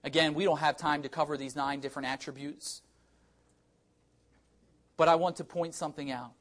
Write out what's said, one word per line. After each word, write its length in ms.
Again, 300
we 100
don't 140
have 180
time 260
to 60
cover 280
these 200
nine 240
different 280
attributes, 720
but 120
I 60
want 220
to 80
point 300
something 360
out. 300